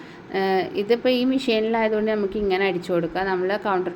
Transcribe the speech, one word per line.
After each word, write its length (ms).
ഏ, 100
ഇതിപ്പോൾ 300
ഈ 200
മെഷീനിലായതുകൊണ്ട് 840
നമുക്ക് 260
ഇങ്ങനെ 320
അടിച്ചു 220
കൊടുക്കുക. 360
നമ്മൾ 200
കൗണ്ടർ 300